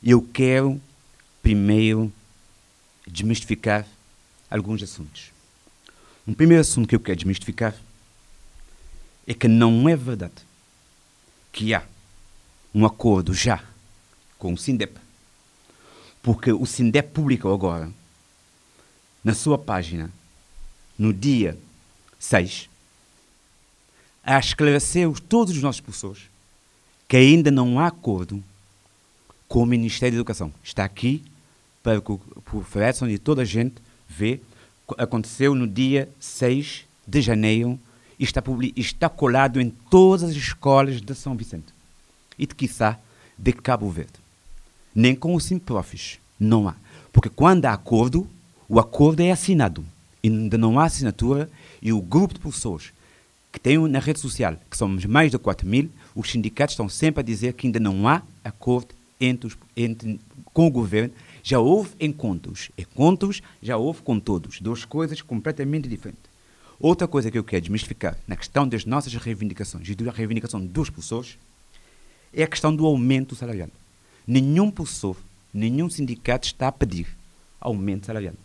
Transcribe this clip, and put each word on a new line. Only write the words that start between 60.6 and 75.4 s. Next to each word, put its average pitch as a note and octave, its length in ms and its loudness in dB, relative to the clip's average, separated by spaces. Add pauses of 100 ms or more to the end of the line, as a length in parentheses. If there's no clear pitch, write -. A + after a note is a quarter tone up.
o D#3+ 60 4
governo. A2+ 420 -2 (300)
Já C3 160 0
houve F3 400 2
encontros, G2+ 760 -6
encontros, F#3 680 0 (180)
já A2+ 160 -4
houve D3+ 240 -4
com A2+ 180 -2
todos. F#2+ 400 -6
Duas A2+ 260 -8
coisas D3+ 360 -8
completamente C#3 640 -6
diferentes. - 360 -14 (560)
Outra E3+ 280 2
coisa C3+ 220 -2
que A2 80 -4
eu G#2 60 -2
quero F#2 180 -2
desmistificar F#2+ 560 -6 (100)
na F#2 80 -8
questão - 320 -2
das A2+ 180 -6
nossas B2+ 280 -4
reivindicações G2 720 -8
e G2+ 60 -8
da A2+ 180 -6
reivindicação G#2+ 540 -6
dos C3+ 240 -4
professores A#2+ 480 -10 (1000)
é D#3 60 0
a D#3+ 60 2
questão D#3 280 0
do D#3 120 2
aumento C3 480 2
salarial. G#2+ 340 -10 (560)
Nenhum C#3+ 460 2
professor, G#2 440 -8 (380)